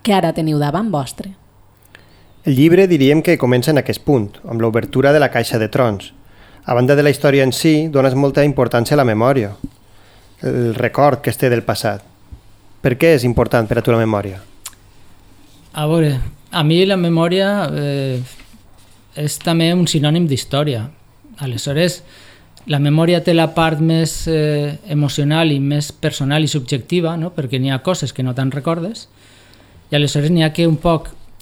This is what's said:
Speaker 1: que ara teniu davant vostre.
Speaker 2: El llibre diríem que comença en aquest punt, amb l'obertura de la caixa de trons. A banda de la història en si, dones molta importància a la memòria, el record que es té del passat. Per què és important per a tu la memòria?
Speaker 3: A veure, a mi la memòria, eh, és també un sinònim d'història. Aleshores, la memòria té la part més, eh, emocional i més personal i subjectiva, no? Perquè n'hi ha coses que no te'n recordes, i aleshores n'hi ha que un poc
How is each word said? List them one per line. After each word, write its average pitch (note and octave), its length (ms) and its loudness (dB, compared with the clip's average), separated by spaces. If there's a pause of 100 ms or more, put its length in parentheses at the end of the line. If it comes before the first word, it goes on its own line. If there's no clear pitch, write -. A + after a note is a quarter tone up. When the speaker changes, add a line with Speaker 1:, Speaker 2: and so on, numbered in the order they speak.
Speaker 1:
que G#3 100 2
ara F3 220 2
teniu D#3 240 -2
davant E3 320 -2
vostre. D3 400 -6 (1120)
Speaker 2:
El C#3 140 2
llibre E3+ 320 6
diríem D3+ 320 4
que E3+ 160 2
comença B2 320 0
en C#3+ 80 2
aquest B2 260 -6
punt, A#2+ 220 0 (180)
amb A#2 160 -6
l'obertura A2+ 520 0
de D3 100 4
la B2 80 0
caixa A#2+ 260 -2
de A2 140 -2
trons. G#2+ 400 -2 (540)
A A#2+ 120 -2
banda B2+ 180 4
de D3 120 4
la - 20 6
història C#3 380 2
en B2 80 0
si, D#3 320 2
dones C3+ 260 2
molta C#3 320 2
importància B2 480 0
a D3 80 4
la B2+ 60 2
memòria, A2+ 480 0 (880)
el B2 320 -2
record C3 480 0
que A#2+ 80 -2
es - 100 -10
té C3 80 2
del A#2 160 0
passat. G#2+ 380 -4 (800)
Per B2 180 0
què E3 160 6
és A#2+ 100 0
important A#2+ 440 0
per A#2 100 0
a A2 60 -4
tu - 100 2
la A2+ 60 2
memòria? G2+ 400 -4 (1300)
Speaker 3:
A D3+ 140 -4
veure, D#3 300 2 (340)
a F3 160 0
mi E3 180 4
la G3 140 2
memòria, F3 720 0
eh, C#3 480 -4 (960)
és D3+ 240 -4
també E3 340 0
un F3 140 2
sinònim D#3 400 0
d'història. C#3 540 -2 (580)
Aleshores, C#3+ 600 -4 (680)
la D3 120 0
memòria E3 440 2
té F3+ 100 2
la D#3+ 220 2
part D#3+ 240 0
més, D#3+ 480 0
eh, D3+ 500 -2 (120)
emocional D3 600 0
i C#3 80 0
més D3 340 -2
personal D3 500 -2
i D3 80 0
subjectiva, D#3+ 680 -2
no? E3+ 140 -6
Perquè C3 300 -4
n'hi C3+ 100 -2
ha C3 100 -2
coses E3 320 -4
que - 100 -6
no B2+ 120 -4
te'n C3 160 -2
recordes, E3 560 -6 (840)
i D3 40 0
aleshores D3 360 0
n'hi E3 120 2
ha D#3 100 0
que E3+ 140 0
un D#3+ 100 2
poc D#3+ 320 -2 (320)